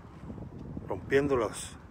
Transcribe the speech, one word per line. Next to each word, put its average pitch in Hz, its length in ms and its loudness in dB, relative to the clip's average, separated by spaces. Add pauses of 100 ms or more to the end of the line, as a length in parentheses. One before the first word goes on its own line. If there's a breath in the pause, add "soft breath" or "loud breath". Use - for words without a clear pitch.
(880)
rompiendo 131 480 4
los - 400 0 (140)